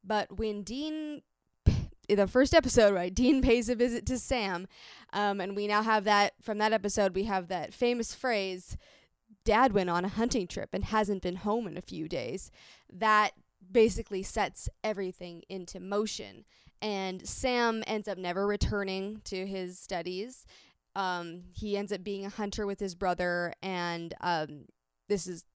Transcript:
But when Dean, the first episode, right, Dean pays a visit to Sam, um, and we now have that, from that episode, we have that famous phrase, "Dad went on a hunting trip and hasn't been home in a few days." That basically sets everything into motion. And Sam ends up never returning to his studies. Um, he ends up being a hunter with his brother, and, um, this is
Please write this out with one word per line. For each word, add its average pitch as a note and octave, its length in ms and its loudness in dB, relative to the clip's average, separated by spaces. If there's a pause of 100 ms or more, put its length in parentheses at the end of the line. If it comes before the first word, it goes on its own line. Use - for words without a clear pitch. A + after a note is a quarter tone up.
But G3 340 -2
when G#3+ 240 -2
Dean, D4+ 600 -6 (840)
the G3 200 4
first C4 260 4
episode, A#3 400 8
right, F3+ 180 -2
Dean B3+ 300 6
pays A#3 260 6
a B3 60 2
visit A#3 320 2
to B3+ 140 -2
Sam, F#3+ 480 -2 (440)
um, G3+ 280 0
and G3 160 -4
we G#3 100 -2
now G#3 160 2
have A3 220 2
that, G3+ 360 6
from G#3 180 -4
that G#3+ 140 2
episode, G3+ 440 2
we G3 80 0
have F#3+ 240 -2
that F3 260 -6
famous A#3+ 400 0
phrase, F#3+ 640 -4 (680)
"Dad A3+ 280 6
went F#3 180 2
on F3 160 0
a - 20 0
hunting A3 380 0
trip - 260 -8
and G#3+ 120 -4
hasn't G#3 380 0
been F3+ 140 -4
home G#3 300 -2
in E3 100 -10
a F3+ 60 -10
few D#3 260 -10
days." D3+ 420 -6 (400)
That G#3+ 420 4 (380)
basically G#3+ 520 2
sets - 480 -4 (120)
everything F3+ 680 -6
into F#3 300 -10
motion. F#3+ 680 -4 (340)
And F#3+ 460 -6
Sam A#3 600 0
ends G#3+ 220 -4
up F#3+ 80 -4
never F#3 300 -2
returning G3+ 800 -2
to F#3+ 220 -6
his F#3 320 -8
studies. F#3 680 -8 (480)
Um, F3+ 580 -4
he G#3 240 -4
ends G3+ 160 -4
up F#3 120 -6
being G3 200 -6
a G3 60 -8
hunter G#3 360 -4
with G3 140 -4
his F#3+ 140 -6
brother, F3 680 -2
and, E3+ 580 -4
um, D#3 460 -4 (420)
this F#3 180 -2
is F3+ 180 -10 (100)